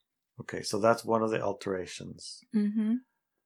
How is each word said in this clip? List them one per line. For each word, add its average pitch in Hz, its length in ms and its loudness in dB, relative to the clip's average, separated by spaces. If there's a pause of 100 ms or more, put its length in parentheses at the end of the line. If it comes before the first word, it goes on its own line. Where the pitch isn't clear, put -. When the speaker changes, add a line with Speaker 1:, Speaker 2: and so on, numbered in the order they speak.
(400)
Speaker 1:
Okay, 92 220 -8
so - 160 -2
that's 113 260 6
one 110 180 2
of 110 80 0
the 110 120 0
alterations. 95 1000 -6 (140)
Speaker 2:
Mm-hmm. 214 400 2 (520)